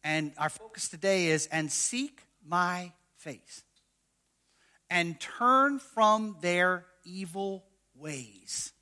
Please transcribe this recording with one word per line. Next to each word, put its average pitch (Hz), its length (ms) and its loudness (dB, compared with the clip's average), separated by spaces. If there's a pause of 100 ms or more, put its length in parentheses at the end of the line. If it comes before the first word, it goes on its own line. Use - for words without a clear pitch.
And 151 340 -2
our 151 120 -2
focus - 380 -10
today 180 400 2
is, 156 200 2
"And 156 240 -2
seek - 520 -4 (200)
my 180 500 -2 (240)
face, - 460 -16 (1300)
and 170 300 0
turn 262 600 2
from 214 600 2
their 175 480 2 (160)
evil 190 640 -8 (260)
ways. 127 760 -10 (100)